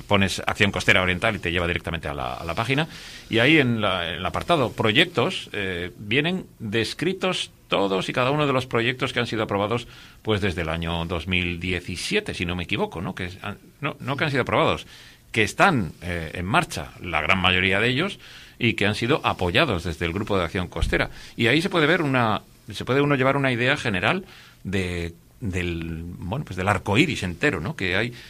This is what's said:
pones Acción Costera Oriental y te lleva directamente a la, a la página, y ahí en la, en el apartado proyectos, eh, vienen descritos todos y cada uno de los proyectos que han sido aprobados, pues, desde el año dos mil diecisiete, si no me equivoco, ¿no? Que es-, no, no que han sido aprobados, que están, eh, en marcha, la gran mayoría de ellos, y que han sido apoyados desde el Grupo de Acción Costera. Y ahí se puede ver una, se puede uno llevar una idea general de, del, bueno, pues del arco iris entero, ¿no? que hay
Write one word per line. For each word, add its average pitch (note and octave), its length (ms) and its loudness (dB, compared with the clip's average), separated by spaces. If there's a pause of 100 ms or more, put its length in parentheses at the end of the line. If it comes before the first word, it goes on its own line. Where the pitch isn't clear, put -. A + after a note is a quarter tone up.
pones G2 380 2
Acción G2 260 2
Costera F#2+ 300 4
Oriental F#2 340 2
y F2+ 40 -6
te F2 120 -2
lleva E2+ 160 2
directamente E2 400 -4
a D2 60 -4
la, B1+ 220 -4
a - 100 -8
la E2 100 -4
página, C3+ 320 0 (420)
y A2 100 2
ahí D3+ 180 6
en A#2+ 240 4
la, F#2 280 0
en E2+ 100 -4
el F#2 60 -2
apartado G#2 460 0
proyectos, C3 840 0
eh, F2+ 440 -4
vienen C#3+ 480 -2 (140)
descritos D#3+ 920 -2 (160)
todos F#3+ 400 0
y D3+ 60 -4
cada C3 180 2
uno D3+ 160 2
de C#3 60 2
los B2+ 140 0
proyectos B2+ 440 0
que - 80 -2
han A#2 80 0
sido A2 160 -2
aprobados, G#2 440 0 (340)
pues, G#2+ 200 0
desde F2+ 200 0
el D#2+ 80 -2
año E2+ 360 -2
dos E2+ 220 -4
mil F2 320 0
diecisiete, F2+ 760 -4
si F2+ 120 -4
no F2 100 -2
me F2+ 80 -4
equivoco, G2 380 -4
¿no? F#2 140 -6
Que F#2 100 -6
es-, F#2 120 -10 (440)
no, C#3+ 180 -4
no B2 160 -6
que D#3+ 100 -2
han D3+ 60 0
sido C3 120 2
aprobados, G#2+ 420 2 (460)
que A2+ 120 2
están, A#2 500 2 (100)
eh, E2+ 320 -4
en F2+ 100 -4
marcha, G2 460 -2 (100)
la D#2+ 200 -2
gran F#2 180 2
mayoría F#2 400 4
de A#2 100 2
ellos, D3+ 300 -2 (400)
y A2+ 140 2
que G2+ 120 0
han G#2+ 80 4
sido A#2+ 320 0
apoyados F#2+ 600 2
desde E2+ 200 -2
el E2 80 -2
Grupo G2+ 240 0
de F2+ 60 2
Acción F2+ 240 -2
Costera. - 420 -2 (260)
Y A2+ 120 2
ahí C#3 140 4
se F3+ 100 0
puede D#3+ 160 4
ver F3 160 4
una, B2 400 2 (280)
se G2 140 -8
puede C3+ 160 2
uno D3 140 2
llevar C3 220 2
una C3+ 140 0
idea B2 240 2
general A#2+ 500 0 (380)
de, F2 520 -2 (240)
del, E2+ 640 -4 (160)
bueno, A2+ 260 -4
pues F2+ 100 -10
del F#2 120 -2
arco G#2 320 4
iris D3 240 2
entero, F#2 360 0
¿no? G#2 160 -4
que F#2 200 0
hay A#2+ 180 0 (160)